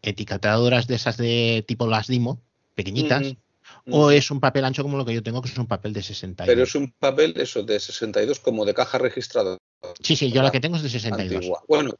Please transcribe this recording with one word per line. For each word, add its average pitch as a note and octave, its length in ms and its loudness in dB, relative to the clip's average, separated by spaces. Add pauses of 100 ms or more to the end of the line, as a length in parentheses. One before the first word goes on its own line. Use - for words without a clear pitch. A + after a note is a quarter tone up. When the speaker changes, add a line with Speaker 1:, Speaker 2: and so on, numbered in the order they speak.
Speaker 1:
etiquetadoras A2 840 0
de B2+ 80 -2
esas A2+ 200 -2
de A#2 520 0
tipo A#2 200 -2
las A2 200 0
Dimo, A#2+ 340 0 (340)
pequeñitas, C3 520 0
Speaker 2:
Ujú. C3+ 100 -10 (520)
Speaker 1:
o D3 120 4
Speaker 2:
Ujú. D3 100 8
Speaker 1:
es C#3+ 200 6
un C#3+ 80 -2
papel C3 260 2
ancho C3 180 -2
como C#3+ 140 -4
lo C3+ 80 -2
que A#2 80 -2
yo A#2 100 -2
tengo, A#2+ 180 -6
que B2 80 -8
es - 80 -10
un A#2+ 100 -4
papel G#2+ 260 -4
de G#2 80 -6
sesenta F#2 420 -10
y - 40 -4
dos. B2 80 6
Speaker 2:
Pero B2 80 4
es - 120 -2
un C#3+ 160 -2
papel, D3 460 2
eso, B2 260 -2
de G#2+ 160 0
sesenta G#2+ 420 -4
y G#2+ 40 2
dos, C#3+ 140 -2
como A2 260 0
de G2+ 80 2
caja B2+ 240 0
registradora. A#2 600 -2 (440)
Speaker 1:
Sí, D#3+ 140 2
sí, C3 160 0
yo C3 100 4
la C3+ 100 4
que C3 80 0
tengo E3 160 -2
es D#3 80 -2
de C#3 60 -4
sesenta A2+ 340 -4
y F#2 60 -4
dos. F#2 80 -2
Speaker 2:
Antigua. F2+ 300 -4
Bueno, D3 320 2